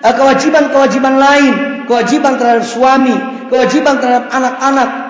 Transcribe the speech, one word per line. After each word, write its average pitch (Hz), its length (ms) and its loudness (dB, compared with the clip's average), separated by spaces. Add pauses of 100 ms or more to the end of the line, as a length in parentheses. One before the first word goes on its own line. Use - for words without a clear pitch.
eh, 233 100 4
kewajiban-kewajiban 269 1000 2
lain, 277 380 4 (340)
kewajiban 262 480 0
terhadap 233 320 0
suami, 254 480 2 (320)
kewajiban 269 540 0
terhadap 247 320 -2
anak-anak 262 540 -2 (220)